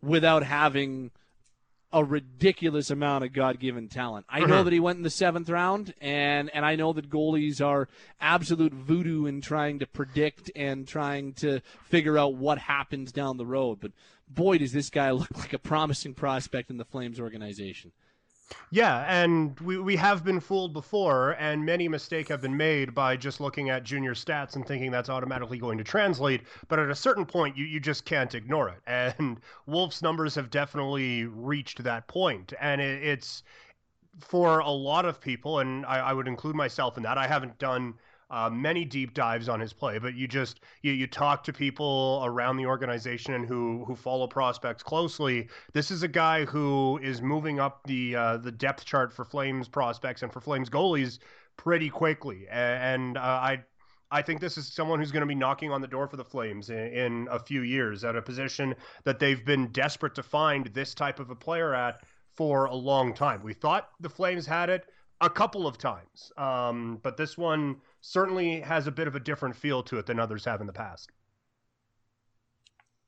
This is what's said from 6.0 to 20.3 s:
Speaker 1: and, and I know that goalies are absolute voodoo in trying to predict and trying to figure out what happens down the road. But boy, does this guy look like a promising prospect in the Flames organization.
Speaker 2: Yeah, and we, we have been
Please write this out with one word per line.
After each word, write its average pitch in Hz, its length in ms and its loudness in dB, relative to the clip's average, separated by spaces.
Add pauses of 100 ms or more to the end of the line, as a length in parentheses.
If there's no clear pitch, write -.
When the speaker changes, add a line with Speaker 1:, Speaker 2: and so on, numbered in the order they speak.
Speaker 1:
and, 143 520 0
and 147 120 0
I 156 100 4
know 160 160 2
that 151 180 -4
goalies 151 560 2
are 143 220 4 (320)
absolute 160 540 4
voodoo 156 520 0
in 143 140 -2
trying 147 400 -2
to 135 80 -4
predict 143 640 -2
and 135 320 -4
trying 139 500 -4
to 139 260 0 (240)
figure 151 320 4
out 143 180 6
what 139 220 2
happens 135 560 -4
down 135 240 -2
the 120 80 -6
road. 123 340 0
But 101 140 -10 (340)
boy, 175 300 4
does 135 160 2
this 139 160 0
guy 139 220 2
look - 260 0
like - 160 -8
a 135 60 -4
promising 151 540 0
prospect 131 560 -2
in 127 60 -8
the 117 100 -8
Flames 123 360 -8
organization. 104 720 -10 (760)
Speaker 2:
Yeah, 170 380 4
and 170 500 4
we, 185 180 -2
we 190 200 2
have 190 260 4
been 185 160 2